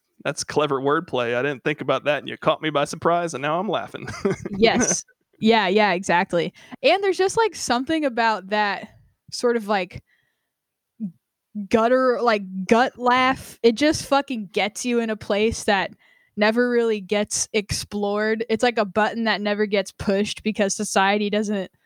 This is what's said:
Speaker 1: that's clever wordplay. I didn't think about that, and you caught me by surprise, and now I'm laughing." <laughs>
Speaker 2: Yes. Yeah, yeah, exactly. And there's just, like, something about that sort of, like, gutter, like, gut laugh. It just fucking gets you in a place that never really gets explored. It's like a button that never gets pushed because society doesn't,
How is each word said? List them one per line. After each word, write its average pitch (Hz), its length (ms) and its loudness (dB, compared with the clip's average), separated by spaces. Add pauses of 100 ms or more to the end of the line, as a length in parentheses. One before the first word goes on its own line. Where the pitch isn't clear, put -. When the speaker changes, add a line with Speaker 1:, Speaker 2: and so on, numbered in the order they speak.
(240)
Speaker 1:
that's - 220 -4
clever 143 340 0
wordplay. 135 560 -2
I 123 60 0
didn't 139 240 -4
think 151 160 -2
about 135 240 -2
that, 143 140 2
and 123 100 -12
you 120 80 -10
caught - 240 0
me 156 80 -4
by 147 160 0
surprise, 170 480 -2
and 127 80 -8
now 151 180 -2
I'm 208 80 -4
laughing." 127 400 -6 (160)
<laughs> 202 340 -4
Speaker 2:
Yes. 208 460 2 (380)
Yeah, 214 260 4
yeah, 208 240 4
exactly. 175 640 0 (280)
And 359 220 4
there's 381 140 2
just, 381 180 0
like, 440 180 2
something 294 520 -2
about 226 420 0
that 208 400 -2 (420)
sort 240 280 0
of, 208 100 -4
like, 196 340 -4 (1700)
gutter, 240 520 2
like, 220 220 2 (240)
gut 233 300 4
laugh. 254 680 0
It 233 120 6
just 302 300 2
fucking 262 460 -2
gets 202 340 -4
you 240 140 0
in 226 100 -2
a 214 60 -2
place 214 500 -2
that 196 260 0 (440)
never 220 340 2
really 226 320 2
gets 202 520 -2
explored. 208 960 -2
It's 220 140 0
like 240 140 0
a 214 80 2
button 214 380 0
that 208 180 0
never 208 240 0
gets 196 260 -2
pushed - 520 -2
because 202 320 0
society 202 540 0
doesn't, 208 420 -2 (140)